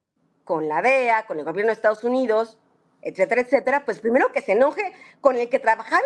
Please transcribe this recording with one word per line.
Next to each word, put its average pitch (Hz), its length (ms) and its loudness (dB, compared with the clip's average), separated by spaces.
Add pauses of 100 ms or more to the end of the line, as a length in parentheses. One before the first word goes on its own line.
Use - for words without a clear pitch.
(440)
con 156 240 -4
la 156 140 -2
dea, 240 440 2
con 165 120 -8
el 143 80 -8
gobierno 190 220 -2
de 220 60 0
Estados 214 300 0
Unidos, 233 540 -2 (420)
etcétera, 190 400 -2
etcétera, 240 460 0
pues 180 140 -4
primero 240 320 2
que - 100 -4
se 196 100 -2
enoje 294 400 2 (300)
con 262 140 4
el 240 120 -4
que 247 120 -2
trabajaba 226 460 0